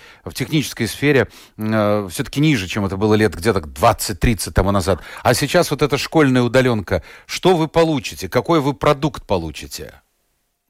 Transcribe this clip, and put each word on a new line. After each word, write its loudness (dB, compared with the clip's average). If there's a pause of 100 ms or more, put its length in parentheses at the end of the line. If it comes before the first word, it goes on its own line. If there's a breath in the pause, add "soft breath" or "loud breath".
(240 loud breath)
в -12
технической -4
сфере, 0 (280 loud breath)
м, -4
э, 0
всё-таки -6
ниже, 2
чем -2
это -4
было 2
лет 2
где-то 0
двадцать-тридцать -2
тому 2
назад. 0 (240 loud breath)
А 4
сейчас 0
вот -4
эта 0
школьная 2
удалёнка, 0 (240 loud breath)
что 2
вы 0
получите, -2
какой 0
вы 0
продукт -2
получите? -8 (680)